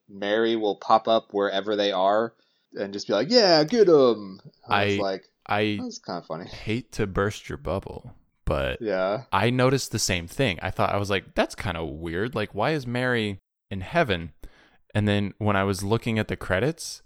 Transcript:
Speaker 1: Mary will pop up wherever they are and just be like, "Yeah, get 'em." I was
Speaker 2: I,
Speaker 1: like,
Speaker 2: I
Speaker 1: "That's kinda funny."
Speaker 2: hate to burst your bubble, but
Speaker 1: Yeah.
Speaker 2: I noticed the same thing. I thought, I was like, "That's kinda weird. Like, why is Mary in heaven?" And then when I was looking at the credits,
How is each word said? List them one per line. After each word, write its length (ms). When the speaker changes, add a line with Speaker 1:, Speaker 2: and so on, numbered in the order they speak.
Speaker 1:
Mary 460
will 200
pop 320
up 240
wherever 440
they 160
are 420
and 180
just 140
be 60
like, 160
"Yeah, 340
get 260
'em." 520
I 180
was 140
Speaker 2:
I, 20
Speaker 1:
like, 280
Speaker 2:
I 340
Speaker 1:
"That's 180
kinda 240
funny." 260
Speaker 2:
hate 440
to 140
burst 420
your 80
bubble, 560
but 360
Speaker 1:
Yeah. 500
Speaker 2:
I 200
noticed 420
the 60
same 280
thing. 340
I 100
thought, 220
I 40
was 120
like, 260
"That's 200
kinda 300
weird. 500
Like, 180
why 180
is 140
Mary 540
in 100
heaven?" 520
And 120
then 300
when 180
I 80
was 200
looking 340
at 120
the 60
credits, 720